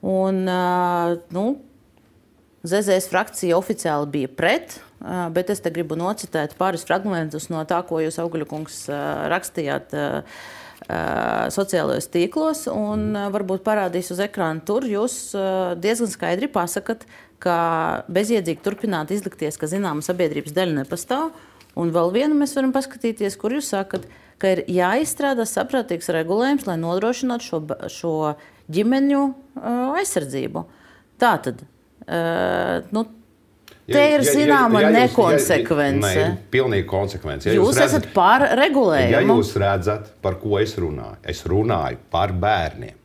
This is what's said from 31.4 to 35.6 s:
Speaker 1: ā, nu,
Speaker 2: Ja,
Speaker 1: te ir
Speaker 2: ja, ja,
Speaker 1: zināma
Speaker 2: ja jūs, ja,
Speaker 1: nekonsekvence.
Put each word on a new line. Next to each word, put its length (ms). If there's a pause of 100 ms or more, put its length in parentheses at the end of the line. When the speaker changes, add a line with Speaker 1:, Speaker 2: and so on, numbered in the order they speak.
Speaker 1:
ā, 880
nu, 200 (720)
Speaker 2:
Ja, 160
Speaker 1:
te 60
ir 200
Speaker 2:
ja, 60
ja, 40
Speaker 1:
zināma 460
Speaker 2:
ja 100
jūs, 60
ja, 60
Speaker 1:
nekonsekvence. 1040